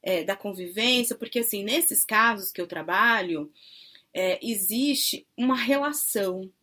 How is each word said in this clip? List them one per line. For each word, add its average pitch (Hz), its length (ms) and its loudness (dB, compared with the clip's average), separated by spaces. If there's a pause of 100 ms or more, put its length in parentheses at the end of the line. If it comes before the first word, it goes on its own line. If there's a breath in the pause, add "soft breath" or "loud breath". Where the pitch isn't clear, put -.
É, 185 160 0
da 185 140 -2
convivência, 208 800 -2
porque, - 240 -4
assim, 214 240 -2
nesses 277 400 2
casos 214 480 2
que - 80 -12
eu 175 80 -4
trabalho, 175 800 0 (640 loud breath)
é, 185 320 0
existe 233 800 0 (120)
uma 254 180 2
relação. 233 960 0 (120)